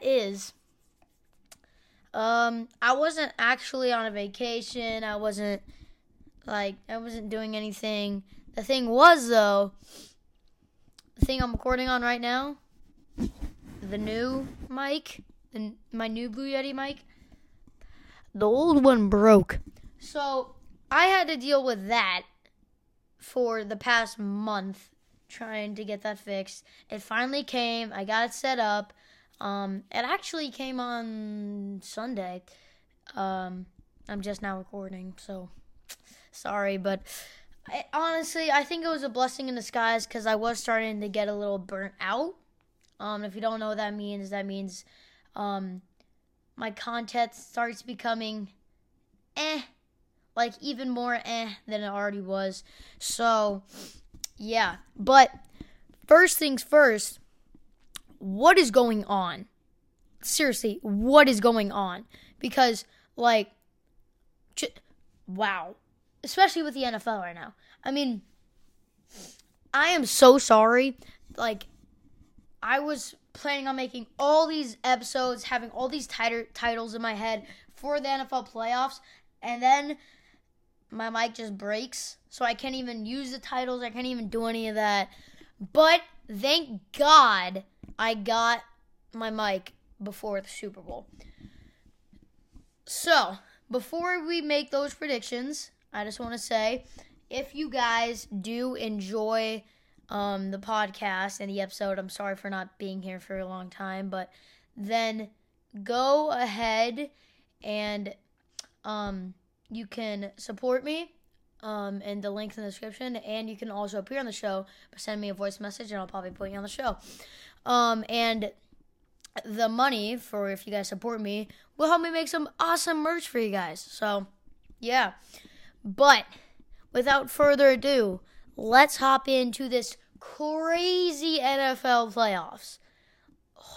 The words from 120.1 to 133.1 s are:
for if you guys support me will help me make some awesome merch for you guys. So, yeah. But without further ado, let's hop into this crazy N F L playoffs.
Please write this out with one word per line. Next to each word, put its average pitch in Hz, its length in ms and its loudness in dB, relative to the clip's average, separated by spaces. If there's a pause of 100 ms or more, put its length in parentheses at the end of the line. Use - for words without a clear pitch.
for 208 320 -6
if 196 180 -8
you 202 60 -10
guys 202 160 -4
support 226 320 -6
me 208 260 -6 (300)
will 311 120 2
help 330 120 6
me 339 100 -4
make 330 180 -2
some 311 200 -4 (100)
awesome 330 440 0
merch 330 260 -2
for 247 100 -4
you 220 120 -2
guys. 180 280 -4
So, 202 500 -6 (500)
yeah. 233 340 0 (720)
But 240 400 6 (640)
without 269 400 2
further 285 380 8
ado, 240 540 2 (340)
let's 247 400 6
hop 269 320 2
into 254 400 0
this 233 300 -4 (220)
crazy 330 1200 -2
N 269 220 0
F 262 240 -2
L 240 260 4
playoffs. 196 680 -2 (1000)